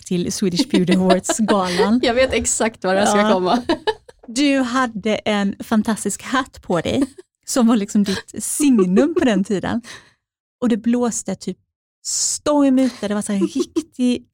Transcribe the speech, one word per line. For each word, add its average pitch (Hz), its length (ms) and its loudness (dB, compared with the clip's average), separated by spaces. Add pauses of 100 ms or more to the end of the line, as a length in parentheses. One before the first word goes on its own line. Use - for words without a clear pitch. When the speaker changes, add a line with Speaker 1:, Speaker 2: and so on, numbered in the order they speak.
Speaker 1:
till 175 260 -2
Swedish 185 380 0
Beauty 180 240 2
Awards-galan. 190 1080 2
Speaker 2:
<laughs> - 0 -
Jag 240 120 0
vet 262 180 2
exakt 233 520 -2
var 185 100 0
det 196 60 2
här 214 60 2
ska 208 140 4
Speaker 1:
Ja. 214 120 4
Speaker 2:
komma. 190 360 2
<laughs> 339 40 0 (560)
Speaker 1:
Du 277 300 0
hade 233 580 -2
en 202 440 -2
fantastisk 214 640 -2
hatt 262 400 -4
på 175 180 -2
dig 240 220 0 (440)
som 240 200 2
var 240 100 4
liksom 202 280 0
ditt 190 300 -6 (100)
signum 247 760 2
på 339 60 2
den 202 200 2
tiden. 190 380 -4 (760)
Och 247 80 0
det 226 80 2
blåste 233 580 -2
typ - 240 -10 (480)
storm 285 720 0
ute. 240 300 -2
Det 208 60 -4
var 208 80 -2
så 214 100 -4
här 202 140 0
riktig 254 880 -4